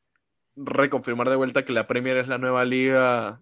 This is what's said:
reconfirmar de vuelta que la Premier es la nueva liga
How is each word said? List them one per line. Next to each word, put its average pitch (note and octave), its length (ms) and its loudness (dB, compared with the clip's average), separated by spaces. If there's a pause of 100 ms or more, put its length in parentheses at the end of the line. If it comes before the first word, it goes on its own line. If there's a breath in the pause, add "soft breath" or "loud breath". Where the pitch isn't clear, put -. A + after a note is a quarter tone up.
(560)
reconfirmar B2+ 720 -2
de C3+ 80 2
vuelta C3 260 0
que C3 100 -8
la A2+ 140 0
Premier B2+ 300 -2
es B2+ 100 -2
la C3 100 -4
nueva B2+ 280 0
liga B2+ 760 2